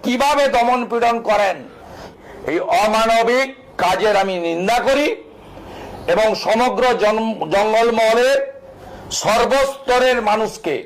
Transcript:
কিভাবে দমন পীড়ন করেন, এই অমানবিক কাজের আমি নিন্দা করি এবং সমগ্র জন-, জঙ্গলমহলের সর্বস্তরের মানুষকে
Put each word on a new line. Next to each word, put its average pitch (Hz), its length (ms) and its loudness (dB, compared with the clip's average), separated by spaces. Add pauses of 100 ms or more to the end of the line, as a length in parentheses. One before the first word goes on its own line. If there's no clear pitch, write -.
কিভাবে 277 460 2
দমন 240 320 2 (100)
পীড়ন 233 320 0
করেন, 202 340 0 (880)
এই 156 120 -2 (240)
অমানবিক 226 680 2 (340)
কাজের 190 340 2
আমি 190 220 0
নিন্দা 175 480 -2
করি 277 200 2 (1040)
এবং 220 160 4 (160)
সমগ্র 226 380 0 (200)
জন-, 220 360 0 (120)
জঙ্গলমহলের 226 880 2 (840)
সর্বস্তরের 247 1000 2
মানুষকে 208 640 -2